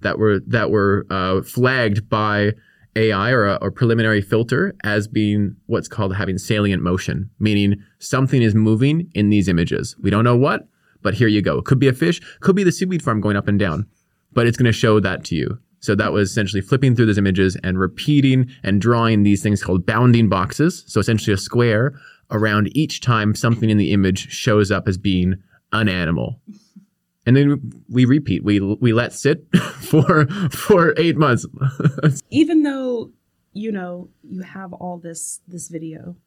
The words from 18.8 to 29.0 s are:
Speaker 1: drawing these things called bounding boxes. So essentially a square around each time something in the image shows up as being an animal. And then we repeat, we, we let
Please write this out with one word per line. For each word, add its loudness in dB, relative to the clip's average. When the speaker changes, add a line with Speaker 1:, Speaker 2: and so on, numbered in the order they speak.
Speaker 1:
drawing 2
these 2
things 0
called 0
bounding 4
boxes. -2
So -2
essentially 0
a -4
square 0
around 0
each -2
time 0
something 0
in 2
the 2
image 0
shows 0
up -2
as -2
being 0
an 0
animal. -4
And 4
then 2
we 2
repeat, 0
we, 2
we 0
let -2